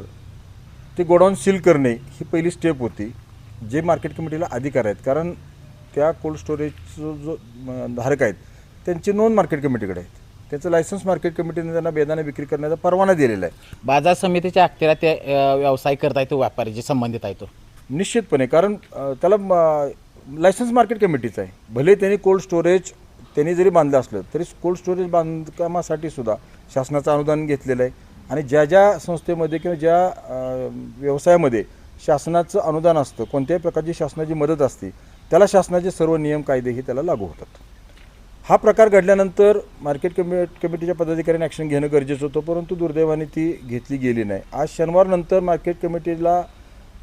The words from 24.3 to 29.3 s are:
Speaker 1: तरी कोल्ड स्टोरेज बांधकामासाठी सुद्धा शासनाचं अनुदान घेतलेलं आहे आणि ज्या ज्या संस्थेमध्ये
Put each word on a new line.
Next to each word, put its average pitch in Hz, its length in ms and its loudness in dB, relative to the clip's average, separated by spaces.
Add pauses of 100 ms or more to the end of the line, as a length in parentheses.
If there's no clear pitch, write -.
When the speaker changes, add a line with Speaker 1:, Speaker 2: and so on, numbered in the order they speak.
Speaker 1:
तरी 160 100 -4 (200)
कोल्ड 175 140 0
स्टोरेज 180 320 -4
बांधकामासाठी 160 1000 -4
सुद्धा 110 260 -4 (380)
शासनाचं 143 400 -2
अनुदान 151 320 0
घेतलेलं 131 380 -2
आहे 127 80 -2 (380)
आणि 147 120 -4
ज्या 147 240 2
ज्या 190 340 4
संस्थेमध्ये 165 600 -4